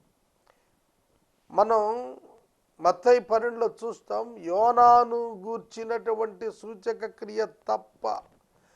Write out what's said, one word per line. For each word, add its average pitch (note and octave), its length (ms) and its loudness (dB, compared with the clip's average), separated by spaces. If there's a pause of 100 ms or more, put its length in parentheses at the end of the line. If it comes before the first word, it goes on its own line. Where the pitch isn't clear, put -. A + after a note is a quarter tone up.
(1500)
మనం A3+ 640 0 (640)
మత్తయి F#3 400 4
పన్నెండులో A3+ 460 -2
చూస్తాం, A3 720 -10
"యోనాను A#3 960 4
గూర్చినటువంటి A3 1160 -6
సూచక A3 520 -10
క్రియ G#3+ 420 -6
తప్ప - 760 -6 (560)